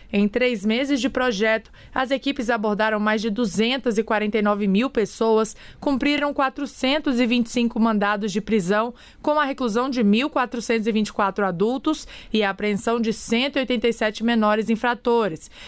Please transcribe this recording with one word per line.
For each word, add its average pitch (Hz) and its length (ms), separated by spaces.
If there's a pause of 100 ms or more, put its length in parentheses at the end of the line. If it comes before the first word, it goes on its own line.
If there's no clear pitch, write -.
(140)
em 202 140
três 240 360
meses 247 380
de 254 80
projeto, 220 600 (200)
as 254 200
equipes 269 400
abordaram 214 480
mais 214 200
de 214 120
duzentas 226 640
e 220 60
quarenta 214 340
e 208 60
nove 208 240
mil 202 240
pessoas, 220 640 (240)
cumpriram 285 560
quatrocentos 269 840
e 254 60
vinte 240 220
e - 20
cinco 233 300
mandados 214 520
de 185 80
prisão, 208 540 (300)
com 302 160
a 294 40
reclusão 254 460
de 247 140
mil 220 260
quatrocentos 240 560
e 233 60
vinte 214 160
e - 60
quatro 202 300
adultos 220 640 (240)
e 214 120
a 196 80
apreensão 208 500
de 226 100
cento 240 440
e 285 60
oitenta 240 260
e 233 60
sete 214 300
menores 220 460
infratores. 233 800 (180)